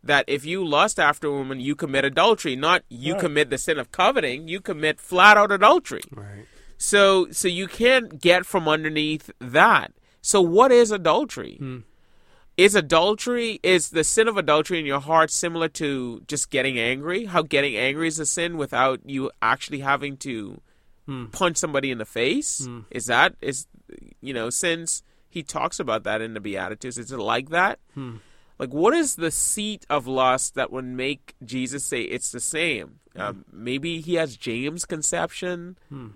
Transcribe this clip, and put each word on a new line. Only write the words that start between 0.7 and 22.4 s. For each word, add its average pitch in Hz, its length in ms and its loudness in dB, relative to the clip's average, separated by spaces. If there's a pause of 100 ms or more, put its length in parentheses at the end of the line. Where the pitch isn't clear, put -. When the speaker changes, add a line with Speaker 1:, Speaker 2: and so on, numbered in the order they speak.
Speaker 1:
after 147 280 2
a 143 40 -2
woman, 135 280 -6
you 139 140 -4
commit 135 300 -2
adultery, 156 520 2
not 160 340 2
you 135 240 -6
Speaker 2:
Right. 196 80 -4
Speaker 1:
commit 151 260 0
the 135 80 -4
sin 156 220 -2
of 123 120 -8
coveting, 165 580 0
you 185 120 -8
commit 156 400 -2
flat 202 380 8
out 202 120 4
adultery. 208 600 4
Speaker 2:
Right. 101 340 -16 (340)
Speaker 1:
So, 196 520 4
so 170 180 -2
you 180 200 -2
can't 233 520 2
get 180 260 4
from 170 220 0
underneath 156 640 -2 (100)
that. 151 520 4 (300)
So - 180 4
what 202 320 6
is 240 180 8
adultery? 170 680 0
Speaker 2:
Hmm. 127 200 -10 (760)
Speaker 1:
Is 196 200 6
adultery, 208 880 0
is 180 260 2
the 160 140 0
sin 220 240 2
of 214 80 -2
adultery 156 420 2
in 151 80 -4
your 139 140 -2
heart 160 320 4
similar 165 380 -2
to 131 580 -6
just - 220 -6
getting 131 280 0
angry? 143 460 -2
How 175 180 0
getting 139 340 0
angry 139 320 -2
is 156 120 -4
a 151 60 -4
sin 170 300 -4
without 131 480 0
you 135 260 -6 (120)
actually 135 380 -2
having 139 380 -2
to 107 420 -10 (460)
Speaker 2:
Hmm. 131 200 -10
Speaker 1:
punch 170 300 -2
somebody 139 340 -2
in 120 80 -6
the 110 60 -6
face? 139 600 -2